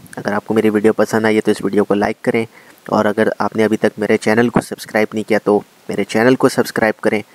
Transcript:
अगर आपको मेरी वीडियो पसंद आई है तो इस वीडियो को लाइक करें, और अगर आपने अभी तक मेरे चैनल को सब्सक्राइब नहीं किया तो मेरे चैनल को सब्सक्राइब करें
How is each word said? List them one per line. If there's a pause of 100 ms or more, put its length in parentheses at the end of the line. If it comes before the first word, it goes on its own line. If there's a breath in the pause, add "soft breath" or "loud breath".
(180)
अगर
आपको
मेरी
वीडियो
पसंद
आई
है
तो
इस
वीडियो
को
लाइक
करें, (460 loud breath)
और
अगर
आपने
अभी
तक
मेरे
चैनल
को
सब्सक्राइब
नहीं
किया
तो (260)
मेरे
चैनल
को
सब्सक्राइब
करें (120)